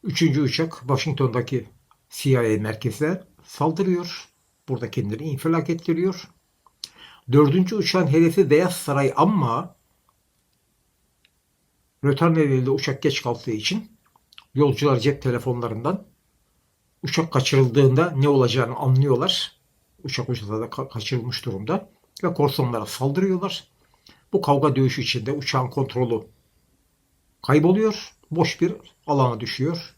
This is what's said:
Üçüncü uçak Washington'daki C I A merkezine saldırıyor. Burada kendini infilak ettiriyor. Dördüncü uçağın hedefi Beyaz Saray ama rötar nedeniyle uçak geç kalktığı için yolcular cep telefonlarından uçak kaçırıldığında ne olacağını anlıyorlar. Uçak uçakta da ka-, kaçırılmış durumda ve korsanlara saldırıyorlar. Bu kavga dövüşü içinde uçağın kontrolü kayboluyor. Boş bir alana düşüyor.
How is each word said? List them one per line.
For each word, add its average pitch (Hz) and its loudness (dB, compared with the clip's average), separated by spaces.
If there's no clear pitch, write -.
Üçüncü 151 2
uçak 160 -2
Washington'daki 127 -2
C - -4
I 127 4
A 110 2
merkezine 123 -4
saldırıyor. 175 -2
Burada 117 -6
kendini 110 -4
infilak 160 -2
ettiriyor. 170 -2
Dördüncü 151 4
uçağın 185 0
hedefi 165 4
Beyaz 175 4
Saray 139 0
ama 156 0
rötar 160 4
nedeniyle 135 2
uçak 135 -2
geç 139 0
kalktığı 120 -6
için 113 -6
yolcular 139 2
cep 139 0
telefonlarından 120 -4
uçak 160 -2
kaçırıldığında 135 4
ne 143 0
olacağını 123 2
anlıyorlar. 135 0
Uçak 131 -6
uçakta 107 -4
da 117 -4
ka-, 135 -10
kaçırılmış 120 -6
durumda 117 -6
ve 175 -2
korsanlara 123 0
saldırıyorlar. 185 -2
Bu 196 2
kavga 143 2
dövüşü 131 0
içinde 123 -4
uçağın 135 -4
kontrolü 123 -2
kayboluyor. 190 2
Boş 165 0
bir 165 0
alana 127 2
düşüyor. 143 -6